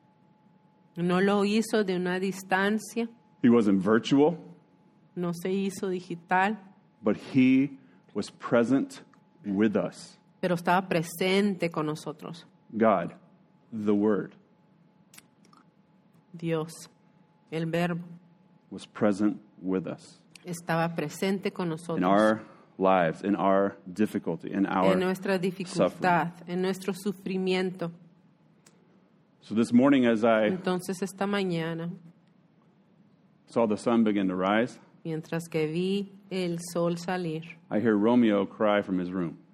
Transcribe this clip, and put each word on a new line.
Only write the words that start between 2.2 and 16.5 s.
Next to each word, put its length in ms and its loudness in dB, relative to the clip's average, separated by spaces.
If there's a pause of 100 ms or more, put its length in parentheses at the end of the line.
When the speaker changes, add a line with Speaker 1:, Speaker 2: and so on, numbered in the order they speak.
Speaker 2:
He 80 6
wasn't 340 4
virtual. 540 4 (760)
Speaker 1:
No 180 -4
se 180 -8
hizo 380 -4
digital. 680 -2 (440)
Speaker 2:
But 160 0 (160)
he 460 4 (340)
was 160 -6
present 720 0 (420)
with 320 0
us. 420 -6 (240)
Speaker 1:
Pero 140 -2
estaba 320 0
presente 840 0
con 160 -4
nosotros. 580 -10 (260)
Speaker 2:
God, 420 2 (600)
the 200 0
Word, 400 0 (2000)
Speaker 1:
Dios, 560 -6 (640)